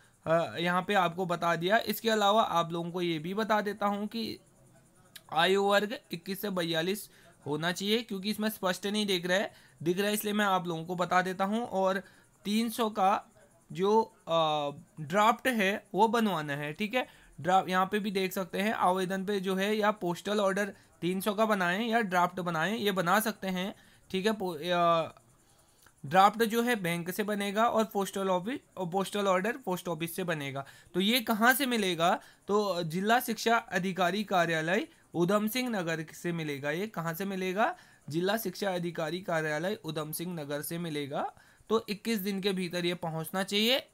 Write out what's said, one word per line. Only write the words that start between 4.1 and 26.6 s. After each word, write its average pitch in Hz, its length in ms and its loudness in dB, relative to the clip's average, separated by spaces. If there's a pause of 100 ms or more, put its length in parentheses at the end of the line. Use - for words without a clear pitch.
आयु 185 300 4
वर्ग 202 360 2 (120)
इक्कीस 185 300 -8
से 208 80 -4
बयालीस 175 600 -2 (360)
होना 151 260 -2
चाहिए, 202 300 0
क्योंकि 196 280 -6
इसमें 214 200 -2
स्पष्ट 190 380 -2
नहीं 208 180 -2
दिख 185 200 0
रहा 180 120 2
है, 220 160 -4 (300)
दिख 170 140 2
रहा 202 100 0
है 208 60 0
इसलिए 208 200 -2
मैं 208 120 2
आप 185 220 2
लोगों 160 180 -4
को 180 100 -6
बता 180 260 2
देता 185 240 -2
हूँ। 220 200 -2
और 190 380 0 (420)
तीन 220 240 0
सौ 220 200 -2
का 202 340 2 (480)
जो, 202 300 4 (260)
अ, 151 420 2 (320)
ड्राफ्ट 208 460 2
है 214 460 0
वो 202 140 6
बनवाना 190 460 0
है। 147 200 -4
ठीक 208 200 -4
है, 254 140 -2 (340)
ड्राफ्ट 185 280 2
यहाँ 185 160 4
पे 208 140 0
भी 208 120 -2
देख 190 200 0
सकते 185 300 -4
हैं, 214 120 0
आवेदन 190 520 2
पे 208 140 -2
जो 190 160 -2
है 202 200 0
या 214 160 4
पोस्टल 196 480 -2
ऑर्डर 196 340 0 (280)
तीन 185 200 0
सौ 208 120 0
का 214 120 2
बनाएं 196 420 0
या 226 140 2
ड्राफ्ट 180 380 0
बनाएं, 175 380 -2
ये 202 140 0
बना 185 280 2
सकते 214 280 -4
हैं। 185 280 -4 (360)
ठीक 190 140 -2
है, 220 80 2
पो-, 185 240 -6
अ, 170 640 2 (840)
ड्राफ्ट 202 380 6
जो 233 180 2